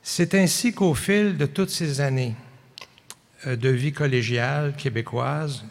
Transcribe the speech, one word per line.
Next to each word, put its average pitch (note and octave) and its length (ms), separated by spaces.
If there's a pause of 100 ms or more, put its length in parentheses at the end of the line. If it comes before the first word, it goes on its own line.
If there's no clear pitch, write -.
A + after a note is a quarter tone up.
C'est E3+ 260
ainsi G3 360
qu'au F3+ 220
fil G3+ 420
de C#3+ 100
toutes F3 240
ces D3 300
années, C3 340 (1120)
euh, B2+ 120
de B2 100
vie C3 240
collégiale C3+ 840
québécoise, B2+ 920